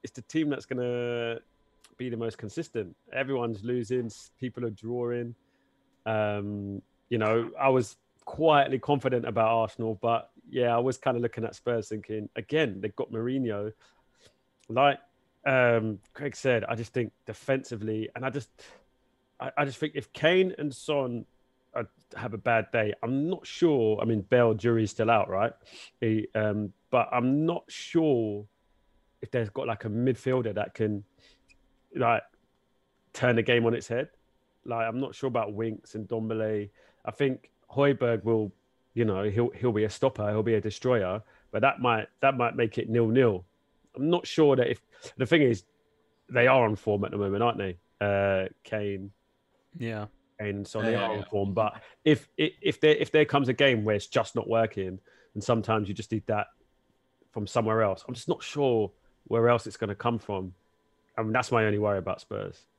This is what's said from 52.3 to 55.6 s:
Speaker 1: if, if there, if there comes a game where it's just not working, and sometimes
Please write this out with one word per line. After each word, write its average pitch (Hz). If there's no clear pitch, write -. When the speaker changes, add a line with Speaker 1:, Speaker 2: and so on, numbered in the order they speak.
Speaker 1:
if, 156
if -
there, 151
if -
there 151
comes 143
a 131
game 123
where 107
it's 101
just -
not 104
working, 104
and 104
sometimes 110